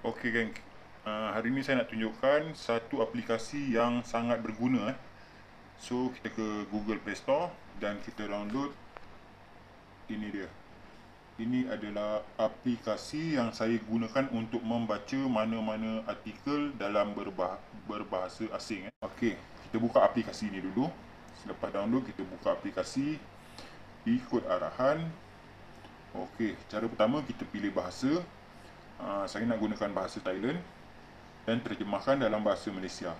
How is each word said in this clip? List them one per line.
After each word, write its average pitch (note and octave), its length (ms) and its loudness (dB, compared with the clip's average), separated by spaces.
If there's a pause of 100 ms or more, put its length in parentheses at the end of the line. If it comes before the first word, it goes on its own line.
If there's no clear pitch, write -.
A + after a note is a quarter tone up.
Okey, A#2 320 0
geng. A2 160 2 (560)
Ah, G#2+ 240 0
hari G#2+ 160 0
ni C3+ 160 2
saya C3 160 4
nak A2+ 80 2
tunjukkan C3 720 4
satu A#2 400 0
aplikasi A#2 720 0
yang A#2+ 320 4
sangat A#2 400 0
berguna, A2+ 480 2
eh. C3+ 60 -4 (840)
So, B2 400 0
kita - 80 -6
ke G#2+ 400 -2
Google G#2 320 0
Play G#2 160 -4
Store D3+ 320 2 (320)
dan G2+ 240 -2
kita - 240 -6
download. G#2 480 -2 (1400)
Ini G#2+ 160 -4
dia. G2 240 -6 (880)
Ini B2 320 2
adalah G#2 480 0 (160)
aplikasi B2 1040 0
yang A2+ 160 2
saya A2+ 240 2
gunakan A#2 560 0
untuk A2+ 240 0
membaca A2+ 640 0
mana-mana A2 800 2
artikel C#3+ 720 -2
dalam G#2 400 2
berbah-, F#2+ 480 -2 (240)
berbahasa G#2 640 -2
asing, G2 400 -6
eh. - 20 -20 (140)
Okey, - 320 0 (240)
kita - 160 -2
buka A#2 240 8
aplikasi G#2 480 2
ni F#2+ 80 -4
dulu. G2 320 0 (480)
Selepas - 320 -6
download, A2+ 320 2
kita G#2+ 240 -6
buka F#2+ 240 0
aplikasi. C#3 640 0 (880)
Ikut A#2+ 480 2
arahan. B2+ 480 4 (1120)
Okey, G2 560 -2
cara A2 240 0
pertama A#2+ 320 6
kita - 240 -6
pilih G2+ 240 0
bahasa. F#2+ 480 2 (840)
Ah, G2 240 0
saya G2+ 160 -2
nak A#2 160 2
gunakan G#2+ 320 2
bahasa G2 300 -2
Thailand A2 400 0 (840)
dan A2+ 160 2
terjemahkan A#2 640 2
dalam G#2+ 160 4
bahasa G#2 320 2
Malaysia. F2+ 480 -6